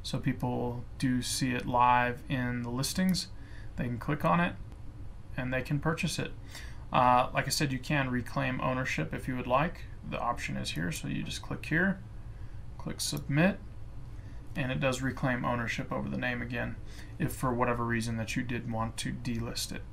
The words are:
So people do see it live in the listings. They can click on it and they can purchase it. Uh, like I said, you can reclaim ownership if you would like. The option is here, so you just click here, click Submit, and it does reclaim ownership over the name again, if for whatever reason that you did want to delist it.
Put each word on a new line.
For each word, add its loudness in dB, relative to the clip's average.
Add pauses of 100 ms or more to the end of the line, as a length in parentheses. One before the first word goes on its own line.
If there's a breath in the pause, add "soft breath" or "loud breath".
So -2
people 0 (160)
do 4
see 0
it -2
live 6
in 0
the -2
listings. 2 (480 loud breath)
They 0
can -2
click 0
on 6
it 2 (840)
and -2
they 2
can 0
purchase 0
it. -2 (600 loud breath)
Uh, 8
like 2
I -2
said, 2
you -2
can 2
reclaim 0
ownership 0
if -4
you -2
would -2
like. 2 (240)
The -2
option -2
is -4
here, 0
so -4
you -2
just -6
click -6
here, 4 (800 loud breath)
click -6
Submit, 2 (960 loud breath)
and 0
it -2
does 2
reclaim 0
ownership 0
over -2
the -2
name -2
again, -4 (420 loud breath)
if 0
for 0
whatever 2
reason 0
that -2
you 0
did -4
want -2
to -4
delist -4
it. -6 (120)